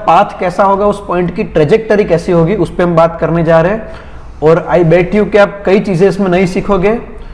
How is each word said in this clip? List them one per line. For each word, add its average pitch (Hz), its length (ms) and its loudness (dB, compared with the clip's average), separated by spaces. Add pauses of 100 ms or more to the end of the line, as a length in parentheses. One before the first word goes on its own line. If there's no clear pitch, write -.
पाथ 185 360 2
कैसा 185 240 -2
होगा, 196 240 2
उस 202 200 -2
पॉइंट 175 280 -2
की 220 100 -4
ट्रेजेक्टरी 202 600 0
कैसी 170 260 0
होगी, 170 240 2
उस 165 200 -4
पे 180 80 0
हम 170 120 0
बात 165 240 2
करने 165 240 0
जा 165 180 4
रहे 175 100 2
हैं। - 340 -10 (340)
और 165 200 4 (100)
I 156 140 2
bet 175 320 2
you 208 160 2
कि 214 60 2
आप - 280 0
कई 190 140 2
चीज़ें 196 280 0
इसमें 190 220 0
नहीं 180 180 2
सीखोगे, 196 460 0 (400)